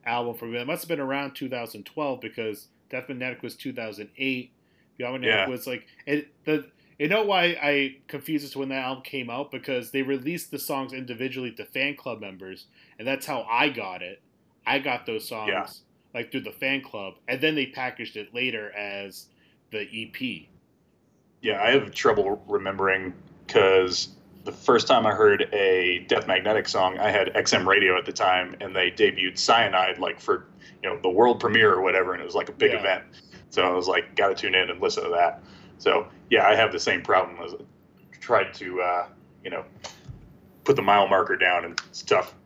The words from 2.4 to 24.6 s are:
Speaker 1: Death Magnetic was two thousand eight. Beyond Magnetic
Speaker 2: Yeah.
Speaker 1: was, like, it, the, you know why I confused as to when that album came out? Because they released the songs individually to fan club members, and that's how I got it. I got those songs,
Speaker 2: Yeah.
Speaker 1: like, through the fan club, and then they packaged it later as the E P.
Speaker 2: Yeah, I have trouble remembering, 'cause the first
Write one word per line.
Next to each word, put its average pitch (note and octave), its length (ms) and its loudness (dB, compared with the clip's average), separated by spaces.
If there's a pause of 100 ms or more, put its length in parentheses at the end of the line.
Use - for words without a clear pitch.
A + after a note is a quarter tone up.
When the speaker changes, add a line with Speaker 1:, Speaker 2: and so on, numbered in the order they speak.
Speaker 1:
Death B2+ 200 -10
Magnetic B2+ 340 -8
was A#2+ 120 -12
two C3 180 -10
thousand G#2+ 440 -10
eight. C3 360 -4 (440)
Beyond B2 240 -6
Magnetic G#2+ 260 2
Speaker 2:
Yeah. - 20 -4
Speaker 1:
was, B2+ 180 -8
like, B2 200 -8 (180)
it, D3 240 -2 (160)
the, D3+ 200 0 (320)
you D3 100 0
know G#3+ 160 2
why F3 380 2
I C#3 360 0 (100)
confused C#3+ 380 -6
as - 60 -16
to C3+ 80 -10
when C3+ 100 -4
that C3+ 140 -4
album C3 200 -8
came B2+ 260 -8
out? C#3 220 -8
Because B2 400 -6
they C3+ 100 -2
released C3+ 500 -4
the C#3+ 80 -8
songs C3+ 340 -6
individually B2+ 580 -8
to G#2+ 140 -16
fan C#3 300 -4
club A#2 260 -10
members, F#2+ 440 -16 (320)
and A2+ 100 -10
that's C3+ 180 -4
how B2+ 180 -6
I A#2+ 260 0
got F#2+ 320 -8
it. F2+ 200 -14 (440)
I C3 140 0
got C3 260 -4
those A2 220 -6
songs, G#2+ 220 -6
Speaker 2:
Yeah. F#2 180 -4 (460)
Speaker 1:
like, A#2+ 180 -10
through C3+ 100 -4
the - 100 -12
fan C3+ 300 -4
club, G2 340 -12 (120)
and B2+ 120 -4
then D#3 160 2
they C3+ 120 -2
packaged B2 500 -10
it G#2 160 -12
later A2+ 380 -6
as G2+ 560 -10 (440)
the G#2+ 100 -6 (100)
E A2 160 -12
P. A2 420 -10 (920)
Speaker 2:
Yeah, G#2 200 -2
I A2+ 100 4
have C#3 220 2
trouble G2+ 540 2
remembering, F#2+ 680 0 (340)
'cause F#2+ 640 4 (340)
the G2+ 80 -8
first - 360 2